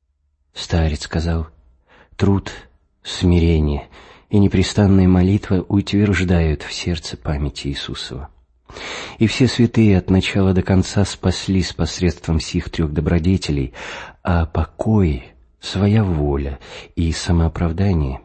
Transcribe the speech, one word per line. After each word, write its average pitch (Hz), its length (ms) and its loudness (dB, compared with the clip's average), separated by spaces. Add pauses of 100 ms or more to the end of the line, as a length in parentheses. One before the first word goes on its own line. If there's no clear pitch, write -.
(540)
Старец 78 480 -2
сказал: 82 460 -4 (680)
«Труд, 98 360 0 (500)
смирение 82 840 2 (420)
и 107 100 2
непрестанная 95 680 4
молитва 92 600 2
утверждают 92 920 0
в - 100 -14
сердце - 460 -8
память 71 480 -6
Иисусова». 69 640 -10 (920)
И 113 80 4
все 123 200 2
святые 110 520 4
от - 100 -2
начала 95 440 2
до 90 100 2
конца 95 420 2
спаслись - 680 -2
посредством 82 640 -2
сих - 320 -4
трёх 80 200 -2
добродетелей, 78 800 0 (500)
а 85 240 0
покой, 85 800 -2 (340)
своя 104 440 0
воля 71 540 -2 (380)
и 82 160 0
самооправдание 82 1120 0